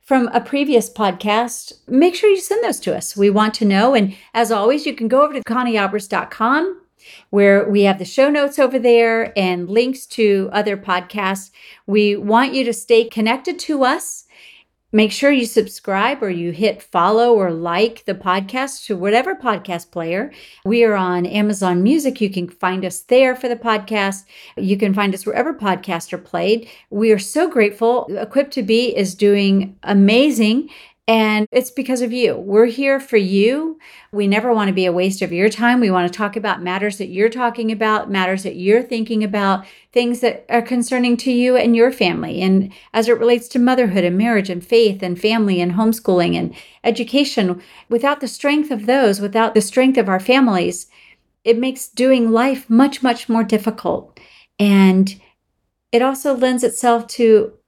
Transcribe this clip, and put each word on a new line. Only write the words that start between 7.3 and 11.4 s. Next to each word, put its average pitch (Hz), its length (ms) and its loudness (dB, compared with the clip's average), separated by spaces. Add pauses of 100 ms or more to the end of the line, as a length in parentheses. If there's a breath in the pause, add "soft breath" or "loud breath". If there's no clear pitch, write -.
where 202 380 4
we 202 140 2
have 196 180 2
the 180 40 -8
show 269 240 2
notes 285 300 0
over 262 220 2
there 226 580 2
and 180 320 -2
links 247 360 0
to 202 460 0
other 202 240 -2
podcasts. 190 760 -6 (340 loud breath)